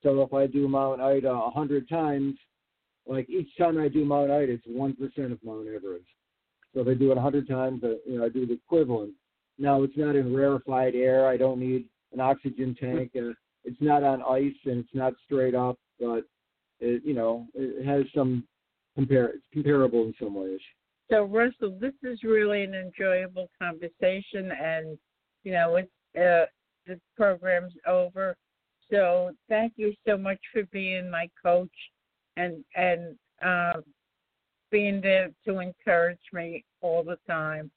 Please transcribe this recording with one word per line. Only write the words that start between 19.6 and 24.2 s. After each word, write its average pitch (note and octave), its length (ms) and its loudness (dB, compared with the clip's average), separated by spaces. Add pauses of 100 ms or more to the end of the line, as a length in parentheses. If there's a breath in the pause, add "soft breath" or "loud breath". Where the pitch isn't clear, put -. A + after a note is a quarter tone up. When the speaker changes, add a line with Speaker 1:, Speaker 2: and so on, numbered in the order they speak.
Speaker 1:
in A2+ 160 -6
some G#2 140 -8
ways. F#2+ 260 -8 (500)
Speaker 2:
So, G#3+ 140 4
Russell, G#3+ 560 -2
this C4+ 220 -4
is B3 200 -10
really G#3 400 2
an F#3+ 120 -8
enjoyable F#3 760 -4 (120)
conversation, F#3 920 -4